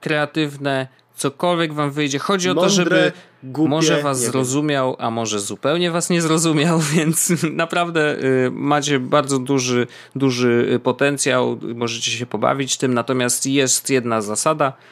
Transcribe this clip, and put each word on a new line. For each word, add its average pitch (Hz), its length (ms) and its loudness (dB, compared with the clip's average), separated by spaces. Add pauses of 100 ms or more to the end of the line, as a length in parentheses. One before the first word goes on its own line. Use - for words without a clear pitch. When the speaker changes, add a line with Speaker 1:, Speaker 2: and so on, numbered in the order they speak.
Speaker 1:
kreatywne, 143 880 -2 (280)
cokolwiek 165 560 -2
wam 147 180 -2
wyjdzie. 143 280 -2
Chodzi 185 320 0
o 143 40 2
to, 156 60 2
Speaker 2:
Mądre, 190 140 4 (100)
Speaker 1:
żeby 170 280 2 (300)
Speaker 2:
głupie, 131 280 0
Speaker 1:
może 156 320 2
was 139 160 -2
Speaker 2:
nie 123 60 -2
wiem. 117 80 -2
Speaker 1:
zrozumiał, 131 640 0
a 120 120 -2
może 110 300 -2
zupełnie 143 500 -2
was 165 200 -2
nie 170 120 2
zrozumiał, 160 640 2
<laughs> 147 80 -2
więc 160 380 2 (200)
naprawdę, 165 720 0
y, 131 280 2
macie 143 480 0
bardzo 139 380 0
duży, 127 480 0 (300)
duży, 123 580 2
y, 120 40 4
potencjał, 127 800 0 (160)
możecie 117 360 -4
się 117 160 -6
pobawić 131 500 -2
tym, 127 180 0
natomiast 123 520 -2
jest 135 440 0
jedna 120 300 0
zasada, 143 520 0 (180)